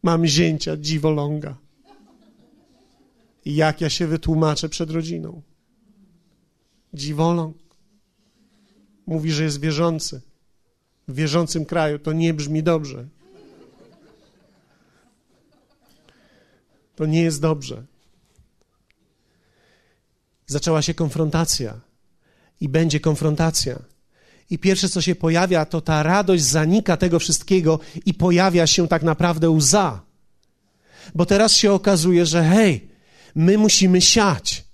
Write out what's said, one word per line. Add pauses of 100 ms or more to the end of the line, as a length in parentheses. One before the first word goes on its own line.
Mam
zięcia
dziwoląga. (1900)
I
jak
ja
się
wytłumaczę
przed
rodziną? (1500)
Dziwoląg. (1500)
Mówi,
że
jest
wierzący. (880)
W
wierzącym
kraju
to
nie
brzmi
dobrze. (4000)
To
nie
jest
dobrze. (2500)
Zaczęła
się
konfrontacja (800)
i
będzie
konfrontacja. (720)
I
pierwsze,
co
się
pojawia,
to
ta
radość
zanika
tego
wszystkiego (280)
i
pojawia
się
tak
naprawdę
łza. (1120)
Bo
teraz
się
okazuje,
że
hej, (460)
my
musimy
siać.